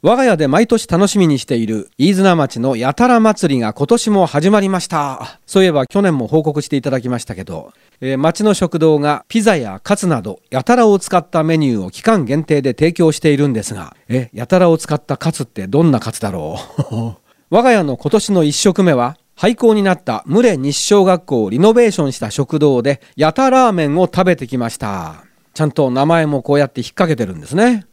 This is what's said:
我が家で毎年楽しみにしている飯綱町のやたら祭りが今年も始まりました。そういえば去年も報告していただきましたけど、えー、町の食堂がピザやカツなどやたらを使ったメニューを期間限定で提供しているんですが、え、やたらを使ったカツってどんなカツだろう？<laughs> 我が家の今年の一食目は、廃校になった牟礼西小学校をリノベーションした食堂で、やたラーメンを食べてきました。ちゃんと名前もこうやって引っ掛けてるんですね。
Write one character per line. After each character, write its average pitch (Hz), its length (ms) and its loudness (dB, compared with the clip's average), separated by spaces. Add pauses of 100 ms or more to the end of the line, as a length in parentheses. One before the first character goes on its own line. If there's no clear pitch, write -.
我 202 140 4
が 262 80 0
家 220 140 4
で 147 100 0
毎 190 180 2
年 - 220 -2
楽 180 200 2
し 208 100 -2
み 180 80 4
に 143 120 2
し - 60 -8
て 120 140 -2
い 113 80 -2
る 107 320 -6
飯 185 160 2
綱 185 200 4
町 139 240 -2
の 127 160 -2
や 123 200 -2
た 240 120 2
ら 240 140 4
祭 196 360 0
り 123 40 0
が 107 140 -4
今 143 120 -4
年 233 220 0
も 196 160 2
始 151 240 0
ま 208 100 4
り 196 120 -2
ま 180 100 -4
し - 80 -12
た。 139 560 -8
そ - 160 0
う - 40 6
い - 20 4
え 170 60 2
ば 139 120 0
去 202 160 -2
年 180 160 2
も 120 100 -4
報 151 160 2
告 147 200 -4
し - 80 -12
て 147 80 -2
い - 20 0
た 143 80 -6
だ 131 140 -2
き 123 80 -6
ま 120 80 -4
し - 80 -10
た 107 80 -12
け 92 100 -12
ど、 82 300 -14 (260)
え 135 140 -4
ー、 131 40 -4
町 160 240 0
の 208 120 2
食 170 240 -2
堂 156 200 4
が 147 300 -2
ピ 226 140 -2
ザ 202 160 2
や 101 240 -8
カ - 160 -2
ツ 190 80 -4
な 135 160 0
ど 98 260 -12
や 131 140 -4
た 240 140 2
ら 233 100 4
を 202 120 4
使 - 180 -4
っ 170 120 0
た 160 140 -2
メ 160 160 0
ニ 139 140 0
ュ 104 100 -2
ー - 20 -6
を 87 60 -10
期 - 120 -20
間 208 220 2
限 147 200 -2
定 147 180 0
で 131 80 0
提 160 240 0
供 160 180 2
し - 80 -8
て 151 140 2
い - 20 0
る 143 120 0
ん 131 40 -2
で 110 100 -4
す 107 120 -10
が、 90 200 -14 (140)
え、 123 240 -4
や 117 140 -12
た 185 120 2
ら 180 120 4
を 160 80 2
使 - 140 -6
っ 143 60 -2
た - 200 -6
カ 160 140 -2
ツ - 100 -8
っ 120 40 -6
て 95 200 -12
ど 135 160 2
ん 165 80 4
な 117 100 0
カ 110 120 -8
ツ - 100 -10
だ 104 80 -4
ろ 82 280 -8 (340)
う？ 113 240 -6 (200)
<laughs> - 180 -10
我 233 80 4
が 254 80 2
家 208 120 2
の 139 160 -4
今 147 140 -6
年 208 200 0
の 180 100 2
一 147 100 0
食 196 300 0
目 170 120 4
は、 123 240 -2 (180)
廃 220 180 0
校 220 200 2
に 208 80 0
な 190 140 0
っ - 60 -20
た 110 240 -6
牟 190 140 2
礼 220 160 2
西 139 220 -4
小 202 260 2
学 185 220 0
校 117 180 0
を 95 60 -4
リ 117 80 -2
ノ 214 160 4
ベ 240 140 4
ー - 20 2
シ - 100 -6
ョ 147 40 0
ン 135 80 -2
し - 60 -12
た 107 120 -6
食 143 280 -4
堂 143 220 2
で、 135 220 -2 (140)
や 156 180 0
た 262 160 2
ラ 254 180 4
ー 185 40 2
メ 165 140 0
ン 147 120 0
を 185 80 4
食 180 180 -2
べ 180 120 2
て 131 100 -12
き 131 100 -6
ま 117 140 -4
し - 80 -16
た。 90 460 -10 (280)
ち - 80 -12
ゃ 156 60 2
ん 139 60 -4
と 135 180 2
名 135 160 0
前 165 180 2
も 143 160 -2
こ 143 140 -2
う 143 40 2
や 139 80 2
っ - 40 -10
て - 100 -10
引 113 40 -6
っ - 40 -10
掛 - 180 -2
け 160 100 0
て 113 100 -4
る 92 100 -10
ん - 60 -14
で 139 40 -16
す 135 80 -10
ね。 220 380 2